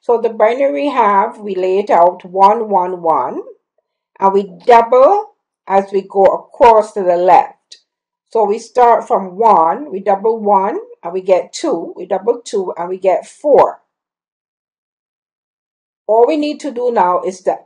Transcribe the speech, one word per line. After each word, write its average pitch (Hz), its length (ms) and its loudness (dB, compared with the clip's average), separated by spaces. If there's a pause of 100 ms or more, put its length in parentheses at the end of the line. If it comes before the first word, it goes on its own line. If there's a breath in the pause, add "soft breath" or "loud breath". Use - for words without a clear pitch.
So 233 180 0
the 226 100 -2
binary 240 440 0
we 285 160 -4
have, 226 500 0
we 208 160 -10
lay 185 240 -2
it 202 100 -6
out 180 360 0
one 202 440 0
one 180 320 -2
one, 165 400 -2 (760)
and 196 140 2
we 196 180 -2 (140)
double 254 720 4 (320)
as 196 240 -2
we 196 100 -2
go 190 240 0
across 214 680 2
to 202 100 -6
the 175 140 0
left. - 640 0 (500)
So 226 140 0
we 208 160 -2
start 240 480 2
from 190 300 -6
one, 208 540 0
we 190 100 -10
double 208 380 -2
one, 202 400 -2 (240)
and 170 100 -10
we 185 80 -6
get 180 320 -2
two, 285 420 -6
we 180 100 -16
double 190 360 -4
two, 180 360 -6
and 175 120 -8
we 185 80 -8
get 185 280 -2
four. - 580 0 (2250)
All 226 180 4
we 302 120 -2
need 294 240 -6
to 285 100 -10
do 240 200 -4
now 185 300 0
is 185 200 -10
to 170 240 -4